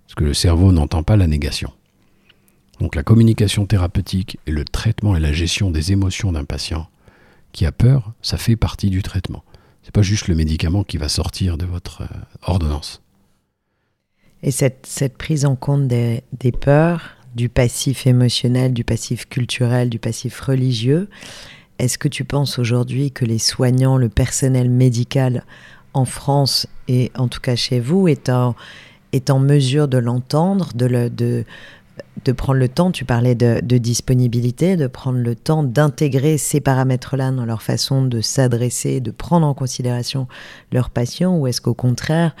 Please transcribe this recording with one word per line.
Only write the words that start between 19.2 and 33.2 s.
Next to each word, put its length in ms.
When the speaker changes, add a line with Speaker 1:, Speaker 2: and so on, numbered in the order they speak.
Speaker 2:
culturel, 640
du 80
passif 420
religieux, 680
est-ce 200
que 80
tu 160
penses 340
aujourd'hui 540
que 120
les 140
soignants, 600
le 120
personnel 580
médical 760
en 120
France, 600
et 280
en 120
tout 120
cas 160
chez 240
vous, 280
est 220
en, 260
est 180
en 80
mesure 500
de 120
l'entendre, 760
de 140
le, 240
de, 340
de 60
prendre 260
le 100
temps, 220
tu 160
parlais 300